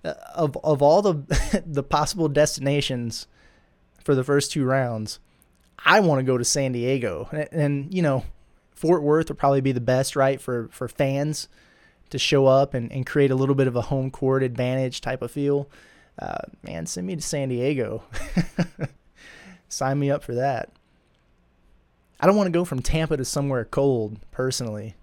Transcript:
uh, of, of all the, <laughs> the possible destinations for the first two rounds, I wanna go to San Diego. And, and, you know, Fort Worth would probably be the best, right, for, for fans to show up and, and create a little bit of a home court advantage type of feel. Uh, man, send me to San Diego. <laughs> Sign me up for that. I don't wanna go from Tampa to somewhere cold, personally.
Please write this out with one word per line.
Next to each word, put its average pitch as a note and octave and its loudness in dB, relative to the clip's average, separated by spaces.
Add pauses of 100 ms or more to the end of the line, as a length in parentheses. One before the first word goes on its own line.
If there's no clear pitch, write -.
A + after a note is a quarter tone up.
uh, D#2+ -6 (220)
of, D3+ -2
of C#3+ 2
all D#3+ 6
the, F3 0
<laughs> - -16
the C#3+ -4
possible D3+ 0
destinations C#3 -2 (800)
for D3 2
the C3 2
first C#3+ 2
two C#3 -2
rounds, A#2+ -2 (680)
I D3+ 6
wanna D3+ 4
go B2+ 2
to A#2+ -2
San C3+ 0
Diego. A#2+ -2
And, D3+ -6
and, C#3+ -2
you F3+ 0
know, C3+ 2 (520)
Fort E3 2
Worth D#3 2
would C#3+ -10
probably C#3 4
be C3 2
the B2 -2
best, B2+ 0
right, C3+ 2
for, A#2+ -6
for B2 -8
fans C#3+ -2 (640)
to - -8
show C3+ 2
up C3+ 6
and, A#2+ -4
and B2+ -6
create C#3 4
a C3 2
little C3+ 2
bit C3+ 4
of B2 -2
a A#2+ 0
home C3 -2
court C3+ 0
advantage B2+ -2
type B2+ -6
of A#2+ -8
feel. C#3+ -2 (480)
Uh, G1+ -8 (260)
man, E3 -10
send F3+ -8
me F#3 -6
to D3+ -10
San C#3 -4
Diego. B2 -2 (840)
<laughs> - -20
Sign C3+ -2
me C#3 0
up C#3 -2
for B2 -10
that. B2+ -2 (1500)
I D3 2
don't G3+ 6
wanna F#3+ 2
go F3 2
from C3 -4
Tampa D#3+ 0
to C3 -4
somewhere C#3 -2
cold, A#2 0 (120)
personally. A2+ -6